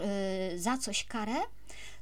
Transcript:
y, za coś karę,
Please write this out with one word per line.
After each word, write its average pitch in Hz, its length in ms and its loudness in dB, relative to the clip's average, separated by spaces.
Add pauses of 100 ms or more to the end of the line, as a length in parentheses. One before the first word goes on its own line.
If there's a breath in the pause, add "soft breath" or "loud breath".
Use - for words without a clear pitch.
(540)
y, 180 60 -2
za 233 180 4
coś 208 260 0
karę, 220 320 -2 (640 loud breath)